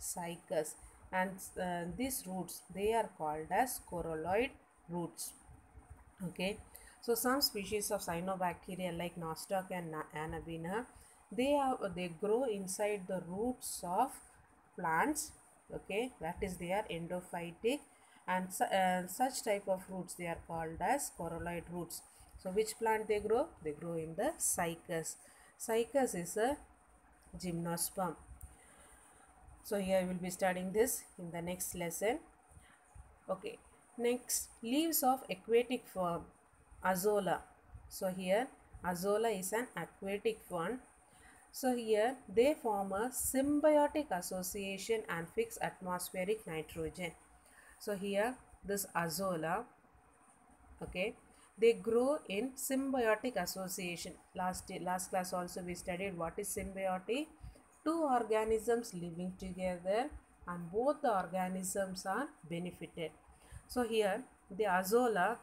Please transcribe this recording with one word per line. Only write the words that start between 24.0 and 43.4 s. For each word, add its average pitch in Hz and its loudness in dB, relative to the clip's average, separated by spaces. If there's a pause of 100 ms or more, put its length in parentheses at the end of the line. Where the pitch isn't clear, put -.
the 254 0
cycas. 165 -2 (440)
Cycas 233 2
is 175 -2
a 262 4 (800)
gymnosperm. 170 -2 (1500)
So 202 0
here 190 4
we 180 0
will 185 -2
be 180 -2
studying 185 0
this 226 4 (160)
in 175 -8
the 170 -4
next 180 -4
lesson. 190 0 (1080)
Okay, 190 -6 (400)
next, 240 0 (140)
leaves 294 2
of 254 4
aquatic 233 2
form, 175 -2 (600)
Azolla. 185 4 (500)
So - -4
here 185 4 (380)
Azolla 202 2
is 185 -4
an 247 0
aquatic 202 -4
fern. 180 -2 (720)
So 254 0
here 226 4 (120)
they 240 8
form 196 2
a 214 0
symbiotic 294 4